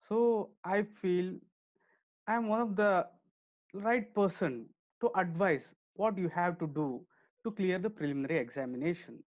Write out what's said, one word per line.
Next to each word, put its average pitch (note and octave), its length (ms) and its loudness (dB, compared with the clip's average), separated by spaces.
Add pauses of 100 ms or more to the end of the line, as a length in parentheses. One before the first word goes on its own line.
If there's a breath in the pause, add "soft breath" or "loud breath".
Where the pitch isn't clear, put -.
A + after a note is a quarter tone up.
So A3+ 420 2 (140)
I G3+ 220 0 (160)
feel F3+ 320 2 (920)
I G#3+ 80 0
am A#3 120 0
one A3 140 2
of G#3+ 140 0
the G3+ 320 4 (680)
right G#3+ 400 -2
person F3 540 0 (340)
to A#3+ 140 2
advise F3 480 2 (320)
what G#3 200 0
you F3+ 140 0
have F3 300 0
to E3 80 -2
do C#3 340 -4 (420 soft breath)
to A3+ 60 -4
clear F#3 300 0
the G#3 100 -2
preliminary C#3+ 500 -2
examination. B2+ 880 -4